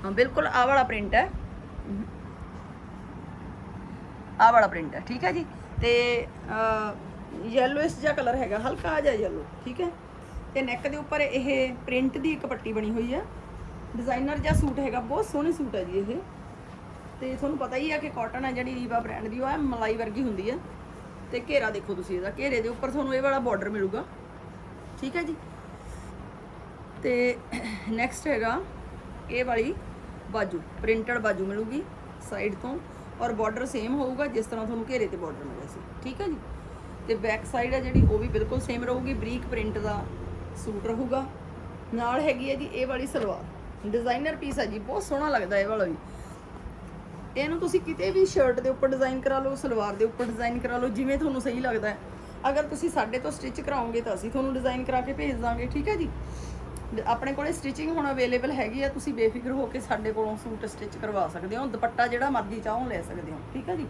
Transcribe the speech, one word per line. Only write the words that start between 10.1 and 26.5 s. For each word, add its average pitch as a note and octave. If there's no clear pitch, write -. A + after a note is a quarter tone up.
ਤੇ C4+
ਨੈਕ B3
ਦੇ C#4+
ਉੱਪਰ D4
ਇਹ C4
ਪ੍ਰਿੰਟ B3+
ਦੀ C#4+
ਇੱਕ D4+
ਪੱਟੀ A#3+
ਬਣੀ G#3+
ਹੋਈ A#3+
ਹੈ। E4
ਡਿਜ਼ਾਈਨਰ C4
ਜਿਹਾ D4+
ਸੂਟ D4
ਹੈਗਾ, B3
ਬਹੁਤ C4+
ਸੋਹਣੇ D4+
ਸੂਟ C4+
ਹੈ F#3+
ਜੀ F3+
ਇਹ। G#3+
ਤੇ C4
ਤੁਹਾਨੂੰ C#4+
ਪਤਾ B3+
ਹੀ D4+
ਆ D4+
ਕਿ D4
ਕਾਟਨ A#3+
ਹੈ C4
ਜਿਹੜੀ B3+
ਰੀਵਾ A#3
ਬ੍ਰਾਂਡ A3
ਦੀ, A3+
ਉਹ C4
ਐ D4
ਮਲਾਈ A#3
ਵਰਗੀ A3+
ਹੁੰਦੀ G#3
ਹੈ। C#4
ਤੇ A#3+
ਘੇਰਾ A#3
ਦੇਖੋ G3+
ਤੁਸੀਂ F#3
ਇਹਦਾ, F#3+
ਘੇਰੇ C4
ਦੇ A3+
ਉੱਪਰ B3
ਤੁਹਾਨੂੰ C4+
ਇਹ C4
ਵਾਲਾ C#4
ਬਾਰਡਰ G3+
ਮਿਲੂਗਾ, G#3
ਠੀਕ C4+
ਹੈ E4+
ਜੀ। D#4